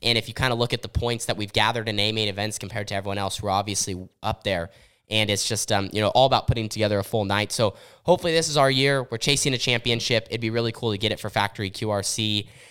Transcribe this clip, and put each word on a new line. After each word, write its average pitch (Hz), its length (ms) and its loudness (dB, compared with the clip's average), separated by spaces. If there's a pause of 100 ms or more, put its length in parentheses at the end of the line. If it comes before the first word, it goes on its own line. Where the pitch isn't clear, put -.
And 117 160 2
if - 80 -4
you 110 80 -10
kinda 131 180 0
look 117 200 0
at 120 100 -4
the 117 60 -8
points 120 360 -2
that 110 120 -4
we've 104 160 -4
gathered 110 360 2
in 104 100 -2
A 104 120 2
main 110 160 0
events 104 320 -4
compared 104 300 -8
to 101 60 -6
everyone 98 220 -4
else, 98 240 -4
we're 104 80 -4
obviously 98 480 -2 (240)
up - 220 -4
there. 87 260 -2 (400)
And 107 220 2
it's 101 160 0
just, - 240 -2
um, 98 200 0
you 104 80 -2
know, 107 100 2
all 131 180 6
about 127 180 2
putting 110 240 0
together 104 300 0
a 95 40 0
full 107 220 -2
night. 101 260 0
So 107 220 0 (300)
hopefully 175 300 2
this 160 160 2
is 143 80 -2
our 135 120 6
year. 135 400 2
We're 117 80 -4
chasing 139 380 2
a - 20 0
championship. 117 720 0
It'd 117 120 -4
be 113 100 -2
really 117 200 0
cool 113 200 -2
to 101 80 -2
get 107 120 0
it 90 80 -4
for 104 120 -6
Factory 101 400 -2
Q 107 180 -4
R 101 140 0
C. 104 440 -2 (240)